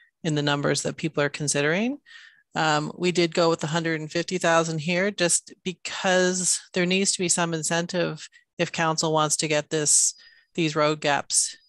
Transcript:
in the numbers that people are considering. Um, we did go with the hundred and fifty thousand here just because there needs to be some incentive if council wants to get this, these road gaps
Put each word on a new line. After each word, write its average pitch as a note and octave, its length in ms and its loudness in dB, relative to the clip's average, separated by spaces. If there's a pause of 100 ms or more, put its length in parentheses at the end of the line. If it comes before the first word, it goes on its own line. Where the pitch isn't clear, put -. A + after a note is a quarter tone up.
(220)
in D#3 140 0
the D3 60 0
numbers C#3+ 400 0
that D3+ 140 -6
people D#3 240 -4
are C#3+ 80 2
considering. D#3 680 -2 (560)
Um, D#3 420 0
we F3+ 140 0
did E3+ 240 2
go E3 160 4
with E3 80 2
the - 80 -4
hundred D#3+ 340 -2
and D#3 80 -8
fifty F3 300 -4
thousand E3 400 2
here F3+ 320 -2
just - 420 0 (120)
because F#3 960 0 (140)
there F3+ 120 0
needs F#3+ 260 2
to - 60 -4
be F3+ 100 0
some E3+ 240 0
incentive E3 760 -2 (280)
if E3+ 140 -2
council D#3+ 420 0
wants D3+ 260 2
to D#3+ 100 -2
get D3+ 220 -2
this, - 440 2 (400)
these D#3+ 220 -2
road D3+ 240 2
gaps - 560 0 (120)